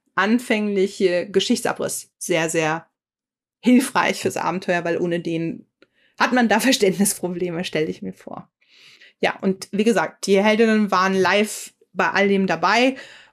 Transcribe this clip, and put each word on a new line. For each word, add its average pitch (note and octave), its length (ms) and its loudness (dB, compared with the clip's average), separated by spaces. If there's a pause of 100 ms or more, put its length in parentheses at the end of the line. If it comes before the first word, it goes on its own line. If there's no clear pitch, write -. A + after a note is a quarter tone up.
(140)
anfängliche G3+ 1160 0
Geschichtsabriss - 840 -2
sehr, E3 320 -2
sehr D#3+ 380 -2 (760)
hilfreich G3+ 600 2
fürs - 160 -4
Abenteuer, F3 460 -2
weil E3+ 120 -2
ohne F3 240 -2
den E3 460 -6 (520)
hat A#3+ 140 2
man B3 160 4
da G3+ 120 2
<laughs> - 0 -
Verständnisprobleme, F3+ 1040 0
stelle D#3 240 -4
ich F#3 120 -10
mir F#3 140 -12
vor. - 360 -18 (720)
Ja, - 200 -2
und F#3+ 280 -2
wie G3+ 140 0
gesagt, F3+ 420 0
die F#3+ 160 4
Heldinnen G#3+ 480 2
waren F#3+ 220 2
live F#3+ 600 0 (180)
bei F3+ 160 0
all G3 200 2
dem G3 180 2
dabei G#3 500 2 (360)